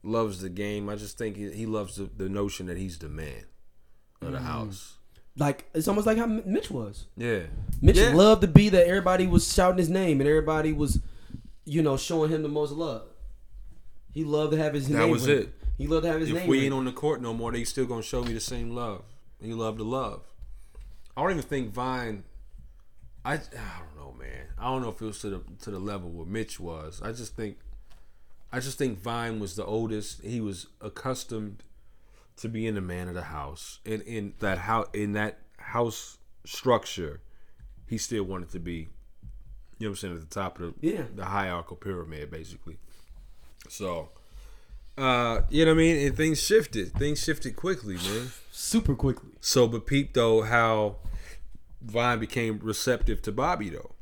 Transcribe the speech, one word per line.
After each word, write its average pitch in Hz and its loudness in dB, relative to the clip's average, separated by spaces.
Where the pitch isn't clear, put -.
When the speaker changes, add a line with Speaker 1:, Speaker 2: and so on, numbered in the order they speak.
Speaker 1:
loves 107 -2
the 95 -6
game. 104 -4
I 104 -6
just 104 -12
think 107 -4
he, 101 -6
he 110 -6
loves 107 -4
the, 101 -6
the 95 -6
notion 101 -2
that 87 -4
he's 92 -6
the 78 -10
man 73 -8
of 135 -6
the 131 -6
Speaker 2:
Mm. 127 -6
Speaker 1:
house. 110 -8
Speaker 2:
Like, 143 0
it's 160 0
almost 208 2
like 220 4
how 233 2
M-, 226 0
Mitch 233 0
was. 107 -6
Speaker 1:
Yeah. 113 0
Speaker 2:
Mitch - 12
Speaker 1:
Yeah. 233 10
Speaker 2:
loved 208 12
to 196 4
be 202 12
that 175 10
everybody 185 4
was 175 4
shouting 185 6
his 170 2
name 175 4
and 139 4
everybody 156 4
was, 147 2
you 160 0
know, 139 4
showing 160 2
him 156 0
the 147 -2
most 147 0
love. 147 -6
He 156 -4
loved 151 2
to 156 4
have 151 2
his 135 0
Speaker 1:
That 143 4
Speaker 2:
name 165 6
Speaker 1:
was 135 4
Speaker 2:
ring. 143 6
Speaker 1:
it. - -6
Speaker 2:
He 139 -4
loved 160 2
to 170 2
have 160 0
his 151 0
Speaker 1:
If 160 2
Speaker 2:
name 180 0
Speaker 1:
we 135 6
Speaker 2:
ring. 135 4
Speaker 1:
ain't 135 2
on 131 0
the 127 -2
court 139 -2
no 117 -4
more, 117 -2
they 117 -2
still 127 -2
gonna 117 -4
show 123 -4
me 120 -2
the 113 -4
same 117 -4
love. 110 -6
He 113 -8
loved 110 -4
the 110 -4
love. 120 -4
I 135 0
don't 185 4
even 151 0
think 127 -4
Vine, 120 -4
I, 143 0
I 156 -2
don't 90 -10
know, 69 -14
man. 64 -10
I 110 -6
don't 127 0
know 117 -4
if - -8
it 113 -6
was 107 -8
to 104 -4
the, 90 -4
to - -10
the 98 -6
level 95 -6
where 85 -8
Mitch 104 -6
was. 80 -10
I 113 -6
just 117 -10
think, 107 -8
I 127 -4
just 131 -6
think 120 0
Vine 117 -4
was 95 -6
the 104 -6
oldest. 110 -4
He 117 -4
was 98 -6
accustomed 107 -6
to 113 -8
being 110 -2
the 98 -2
man 90 -4
of 87 -8
the 90 -6
house. 73 -10
And 110 -4
in 107 -6
that 95 0
hou-, 104 0
in 104 0
that 104 0
house - -4
structure, 92 0
he 110 -4
still 104 -2
wanted 90 -6
to 92 -6
be, 82 -6
you 110 -6
know - -2
what - -2
I'm 98 -8
saying, 90 -8
at 82 -8
the 78 -16
top 95 -4
of 85 -6
the, 160 0
Speaker 2:
Yeah. 190 -2
Speaker 1:
the 95 -8
hierarchical 92 -4
pyramid, 80 -8
basically. 80 -12
So, 87 -6
uh, 120 4
you 156 6
know 160 8
what 160 8
I - 6
mean? 160 6
And 135 2
things 156 2
shifted. 139 2
Things 147 0
shifted 139 -2
quickly, 113 -4
man. 104 -4
Speaker 2:
Super - 2
quickly. - 0
Speaker 1:
So, 123 6
but 113 -2
peep, 139 2
though, 113 6
how 110 4
Vine 117 2
became 110 -2
receptive 110 2
to 107 -4
Bobby, 123 0
though. - -10